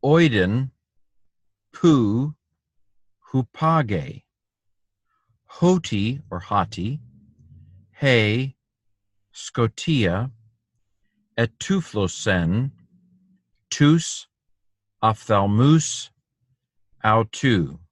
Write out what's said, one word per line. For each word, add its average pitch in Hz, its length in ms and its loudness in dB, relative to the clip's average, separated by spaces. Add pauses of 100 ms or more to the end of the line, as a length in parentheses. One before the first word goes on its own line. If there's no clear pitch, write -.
oiden 131 680 2 (1000)
pu 135 600 2 (960)
hupage. 131 920 -2 (1200)
Hoti 135 840 -2
or 87 100 -8
hoti, 101 600 -4 (1000)
he 123 540 0 (760)
scotia, 117 1000 -2 (1040)
etuflosen, 104 1300 -2 (960)
tus - 580 2 (760)
ophthalmus 110 1080 0 (960)
autu. 110 760 0 (120)